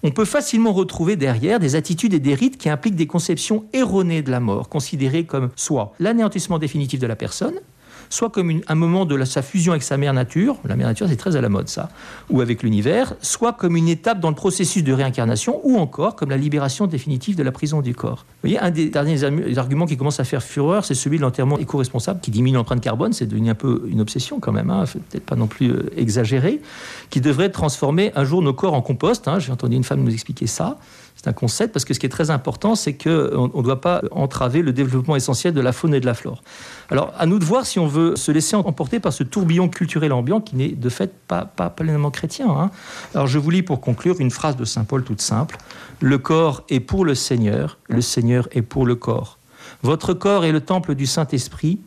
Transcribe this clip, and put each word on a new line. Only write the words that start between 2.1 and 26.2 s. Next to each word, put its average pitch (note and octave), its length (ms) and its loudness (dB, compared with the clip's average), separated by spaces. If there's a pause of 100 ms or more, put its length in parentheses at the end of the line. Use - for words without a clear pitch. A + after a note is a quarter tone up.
et D#3 40 4
des C#3+ 140 2
rites B3 240 0
qui - 120 -2
impliquent F3+ 260 0
des E3 120 0
conceptions F#3 640 -2
erronées F#3 520 2
de C3 80 -2
la B2 80 2
mort, G#2 280 0
considérées C#3 580 -2
comme C3 300 -2
soit A2+ 440 -2
l'anéantissement G#3 580 0
définitif C#3+ 420 -2
de B2+ 80 0
la A2+ 80 -2
personne, A3+ 380 -4 (560)
soit A3+ 200 -2
comme F#3 200 0
une, D#3+ 180 0
un D#3 80 0
moment E3+ 300 4
de C#3+ 100 0
la, C3 100 2
sa C3 160 -2
fusion F3 300 0
avec D3+ 120 0
sa C#3 120 -2
mère C#3 180 0
nature, E3 520 0
la G2+ 100 -2
mère B2 120 0
nature A#2 200 0
c'est D3 80 2
très D3+ 220 0
à C3 40 2
la A#2 60 0
mode G2 220 0
ça, - 200 -8 (400)
ou B2+ 120 2
avec A#2 200 0
l'univers, B2+ 600 2
soit - 320 0
comme E3+ 240 0
une E3 100 4
étape F3+ 320 0
dans E3 80 0
le D3+ 80 0
processus F#3 480 0
de C3 80 2
réincarnation, C3 720 0
ou C4 140 6
encore F3 400 0
comme C#3 120 -2
la C3+ 60 0
libération C#3+ 520 0
définitive D3+ 500 -2
de D3+ 60 0
la C3 100 0
prison D3+ 260 -2
du B2 160 -2
corps. A2+ 320 -6
Vous - 220 -4
voyez, G#3 100 2
un F3+ 100 2
des D#3 200 0
derniers D3 340 0
amu-, C#3 340 0
arguments C#3 280 0
qui D3+ 100 0
commence C3+ 240 -2
à C3 60 2
faire C3 180 -2
fureur, E3 400 0
c'est - 120 -2
celui C#3+ 220 0
de D#3 40 2
l'enterrement C3+ 360 2
éco-responsable C#3+ 640 -2
qui - 120 -4
diminue B2+ 260 4
l'empreinte A#2 240 0
carbone, B2+ 320 0
c'est A#2 140 -2
devenu A2 220 0
un A2 60 2
peu A2+ 320 0
une G#2+ 140 0
obsession B2+ 400 -4
quand - 100 -2
même, A2 200 0
hein, F#3+ 140 2
faut - 140 -6
peut-être - 260 -10
pas A#2+ 120 -2
non A2+ 100 2
plus, A#2+ 240 0
euh, B2 240 0
exagérer, B2 640 2 (520)